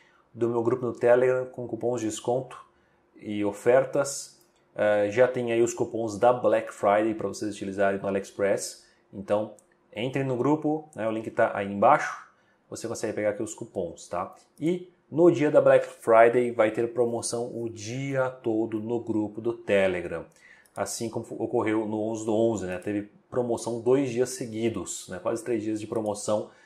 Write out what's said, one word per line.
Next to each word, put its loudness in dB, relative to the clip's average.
do 0
meu 0
grupo 0
no -4
Telegram 4
com -12
cupons -4
de -2
desconto -4
e -6
ofertas. 0
É, 2
já 4
tem -2
aí 4
os 2
cupons -4
da 6
Black 0
Friday 2
pra -4
vocês -8
utilizarem -2
no -8
AliExpress. -2
Então, -4
entrem -4
no -2
grupo, 0
né? -4
O -2
link -6
tá 2
aí -4
embaixo. 2
Você -10
consegue -6
pegar -2
aqui -4
os -8
cupons, -10
tá? -8
E -4
no 6
dia 2
da 6
Black 6
Friday 6
vai 2
ter -2
promoção -2
o -6
dia -4
todo -2
no -2
grupo -4
do -2
Telegram. 0
Assim -6
como -8
ocorreu 0
no -4
onze -6
do 0
onze, 2
né? -6
Teve -6
promoção -4
dois 2
dias 0
seguidos, -6
né? -10
Quase -4
três -2
dias -4
de -12
promoção -2